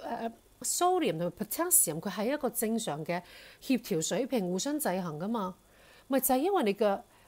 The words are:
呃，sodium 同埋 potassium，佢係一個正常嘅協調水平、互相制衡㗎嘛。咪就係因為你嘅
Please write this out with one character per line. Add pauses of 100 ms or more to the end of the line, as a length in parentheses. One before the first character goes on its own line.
呃， (280)
sodium
同
埋
potassium，
佢
係
一
個
正
常
嘅 (380)
協
調
水
平、
互
相
制 (120)
衡
㗎
嘛。 (500)
咪
就
係
因
為
你
嘅 (260)